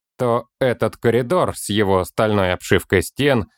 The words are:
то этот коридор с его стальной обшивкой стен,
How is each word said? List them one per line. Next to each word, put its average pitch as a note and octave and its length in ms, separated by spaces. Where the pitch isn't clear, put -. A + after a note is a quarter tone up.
то A#2+ 300
этот A#2+ 380
коридор B2 580
с - 140
его G2 340
стальной G#2 500
обшивкой F#2 480
стен, C3 560